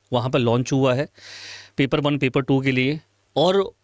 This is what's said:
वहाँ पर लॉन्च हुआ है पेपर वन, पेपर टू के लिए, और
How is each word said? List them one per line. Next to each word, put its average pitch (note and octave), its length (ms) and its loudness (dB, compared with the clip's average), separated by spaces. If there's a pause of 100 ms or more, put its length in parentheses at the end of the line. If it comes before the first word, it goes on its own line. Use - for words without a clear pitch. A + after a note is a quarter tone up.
(140)
वहाँ B2 160 -2
पर C#3 100 0
लॉन्च A#2+ 340 2
हुआ C3 200 2
है C#3+ 160 -4 (680)
पेपर C#3+ 220 0
वन, C#3+ 180 0
पेपर C3+ 240 0
टू C3+ 200 2
के C3+ 100 -2
लिए, C3 280 0 (360)
और F#3 360 2 (120)